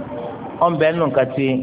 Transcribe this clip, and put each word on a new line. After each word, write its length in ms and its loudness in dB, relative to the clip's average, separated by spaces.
ó 120 2
ń 100 0
bẹ 120 4
nínú 180 2
nǹkan 220 2
tí 180 0